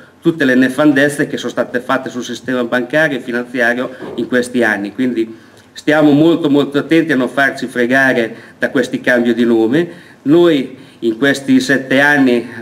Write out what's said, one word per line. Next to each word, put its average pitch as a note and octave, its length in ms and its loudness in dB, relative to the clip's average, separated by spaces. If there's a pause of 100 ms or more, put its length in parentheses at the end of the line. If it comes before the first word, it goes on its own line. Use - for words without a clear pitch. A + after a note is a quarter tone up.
(220)
tutte D#3+ 220 0
le B2+ 120 2
nefandezze C#3+ 720 2
che B2 100 -8
sono A#2+ 140 -8
state B2 300 -4
fatte - 280 -4
sul B2 140 -10
sistema B2 400 -6
bancario B2+ 540 -2
e - 40 -8
finanziario B2 720 -4 (240)
in A#2 120 -6
questi B2 360 0
anni. G2+ 300 -2
Quindi A#2 560 -4 (240)
stiamo D3+ 380 2
molto, D#3+ 360 4
molto C#3+ 300 0
attenti D#3+ 340 0
a C3+ 40 2
non B2+ 120 0
farci C3 380 -2
fregare B2 680 0 (240)
da A#2 100 -2
questi A#2+ 320 -2
cambi A#2+ 320 2
di A#2 120 0
nome. A#2 420 2 (360)
Noi D#3 540 2 (220)
in A2+ 180 -2
questi C3+ 420 2
sette C3+ 420 0
anni C3+ 460 2 (140)